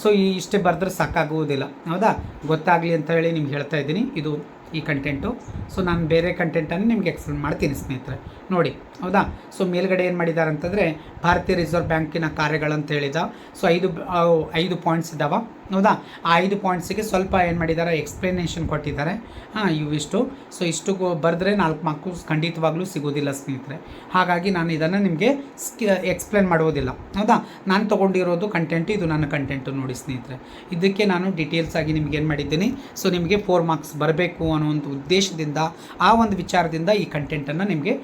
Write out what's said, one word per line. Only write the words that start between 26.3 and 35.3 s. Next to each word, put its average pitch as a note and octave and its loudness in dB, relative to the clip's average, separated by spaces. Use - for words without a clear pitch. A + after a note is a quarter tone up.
ಮಾಡುವುದಿಲ್ಲ. D#3 2
ಹೌದಾ? - 0
ನಾನು G3 2
ತೊಗೊಂಡಿರೋದು F#3+ 2
ಕಂಟೆಂಟ್, E3 0
ಇದು G3 0
ನನ್ನ D#3 0
ಕಂಟೆಂಟು C#3 -4
ನೋಡಿ C3 -4
ಸ್ನೇಹಿತರೆ. - -12
ಇದಕ್ಕೆ G3 2
ನಾನು F#3 2
ಡೀಟೇಲ್ಸ್ D#3+ -2
ಆಗಿ D#3 0
ನಿಮ್ಗೆ D3+ 0
ಏನು D3+ 0
ಮಾಡಿದ್ದೀನಿ, D3+ 0
so F#3+ 2
ನಿಮಗೆ F3 2
ಫೋರ್ F3+ 2
ಮಾರ್ಕ್ಸ್ D#3 -2
ಬರಬೇಕು D#3+ 0
ಅನ್ನೋ D3+ 0
ಒಂದು C#3+ -2
ಉದ್ದೇಶದಿಂದ, D3+ -2